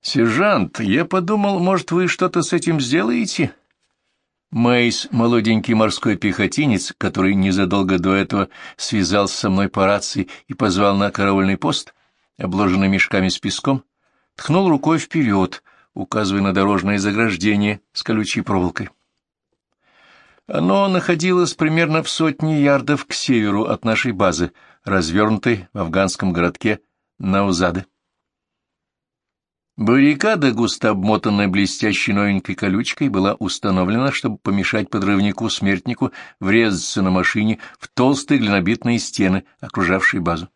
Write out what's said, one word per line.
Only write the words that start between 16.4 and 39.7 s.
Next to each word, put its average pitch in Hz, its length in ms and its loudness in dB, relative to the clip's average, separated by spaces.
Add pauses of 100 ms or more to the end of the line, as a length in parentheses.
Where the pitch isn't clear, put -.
на 98 100 0
дорожное 98 460 0
заграждение 104 840 0 (100)
с - 120 -10
колючей 110 380 -4
проволокой. 95 500 -4 (1500)
Оно 196 440 0
находилось 180 680 0
примерно 160 480 0
в - 60 -8
сотне 156 520 0
ярдов 139 460 2
к - 60 -10
северу 107 500 0
от 110 200 -4
нашей 113 280 0
базы, 87 400 0 (320)
развёрнутой 98 880 0
в 107 60 -8
афганском 92 540 0
городке 85 480 -2 (380)
Наузаде. 92 680 0 (1900)
Баррикада, 139 760 4
густо 110 400 0
обмотанная 101 560 2
блестящей 101 640 0
новенькой 101 420 0
колючкой, 107 540 -2
была 98 260 0
установлена, 101 760 0
чтобы - 260 -6
помешать 98 520 -2
подрывнику-смертнику 101 1200 0 (280)
врезаться 104 600 0
на 92 80 2
машине 104 500 0 (200)
в - 80 -20
толстые 131 520 0
глинобитные 107 600 0
стены, 95 460 -2 (140)
окружавшие 95 640 -2